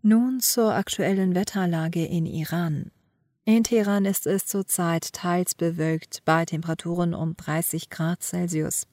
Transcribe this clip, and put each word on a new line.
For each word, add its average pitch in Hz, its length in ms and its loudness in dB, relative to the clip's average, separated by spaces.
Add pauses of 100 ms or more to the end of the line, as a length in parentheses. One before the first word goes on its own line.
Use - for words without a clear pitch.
Nun 240 380 4
zur 220 340 2
aktuellen 190 600 2
Wetterlage 170 680 0
in 165 220 0
Iran. 160 640 -4 (540)
In 226 200 4
Teheran 202 400 2
ist 190 240 0
es 196 180 0
zurzeit 170 680 -2
teils 180 440 -2
bewölkt 160 680 -2
bei 160 200 4
Temperaturen 170 720 -2
um 160 220 -4
dreißig - 540 -4
Grad 165 320 -4
Celsius. 170 720 -4